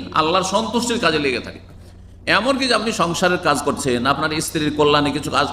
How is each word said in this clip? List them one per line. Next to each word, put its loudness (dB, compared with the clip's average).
আল্লাহর 2
সন্তুষ্টির -2
কাজে 2
লেগে 0
থাকে। -12
এমনকি 2
যে 2
আপনি 0
সংসারের 2
কাজ 0
করছেন, 0
আপনার 0
স্ত্রীর -2
কল্যাণে 4
কিছু -4
কাজ 2